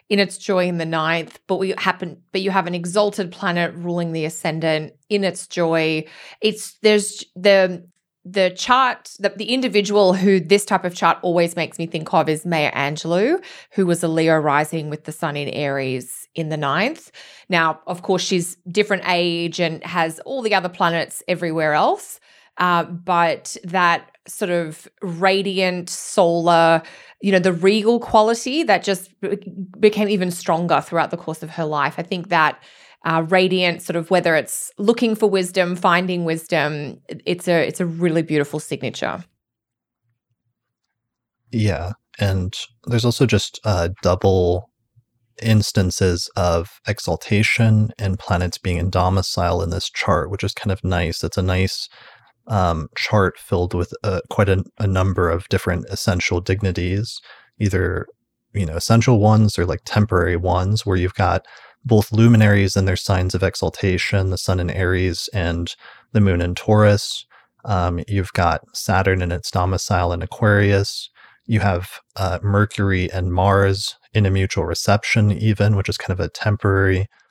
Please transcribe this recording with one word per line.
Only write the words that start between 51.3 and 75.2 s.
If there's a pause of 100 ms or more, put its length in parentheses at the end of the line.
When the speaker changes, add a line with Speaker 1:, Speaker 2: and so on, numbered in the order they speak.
Speaker 2:
a
nice, (560)
um,
chart
filled
with, (120)
uh,
quite
a, (140)
a
number
of
different
essential
dignities, (400)
either, (480)
you
know,
essential
ones
or,
like,
temporary
ones,
where
you've
got (360)
both
luminaries
and
their
signs
of
exaltation,
the
sun
in
Aries
and (380)
the
moon
in
Taurus. (400)
Um,
you've
got (140)
Saturn
in
its
domicile
in
Aquarius. (380)
You
have, (260)
uh,
Mercury
and
Mars (180)
in
a
mutual
reception